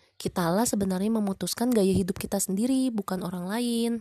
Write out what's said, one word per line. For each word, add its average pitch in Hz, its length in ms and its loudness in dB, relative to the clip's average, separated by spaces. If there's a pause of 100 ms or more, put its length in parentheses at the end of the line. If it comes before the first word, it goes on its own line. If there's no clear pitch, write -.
(180)
kitalah 180 480 0
sebenarnya 196 480 0
memutuskan 208 560 -2
gaya 196 240 4
hidup 185 240 0
kita - 240 -4
sendiri, 262 480 0
bukan 196 320 -4
orang 175 240 -6
lain. 233 560 0